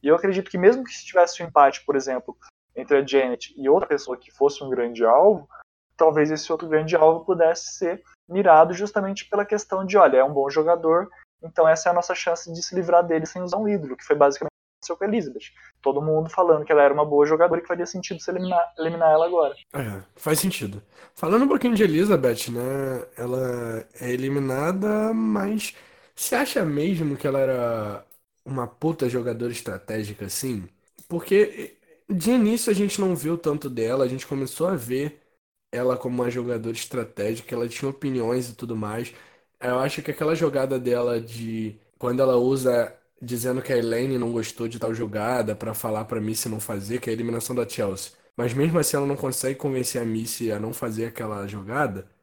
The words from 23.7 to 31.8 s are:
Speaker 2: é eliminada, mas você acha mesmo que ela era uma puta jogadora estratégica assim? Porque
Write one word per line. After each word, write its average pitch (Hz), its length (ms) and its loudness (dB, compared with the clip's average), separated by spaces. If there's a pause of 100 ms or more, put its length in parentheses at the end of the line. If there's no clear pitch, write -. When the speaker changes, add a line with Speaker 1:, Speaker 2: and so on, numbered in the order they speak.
Speaker 2:
é 123 120 -6
eliminada, 143 1000 -2
mas 214 640 -2 (400)
você - 200 -4
acha 254 280 -2
mesmo 151 540 -2
que - 100 -10
ela 135 120 0
era 117 680 -2 (400)
uma 127 220 -6
puta 156 420 -2
jogadora 120 420 -4
estratégica 107 760 -8
assim? 104 420 -8 (380)
Porque - 680 -2 (320)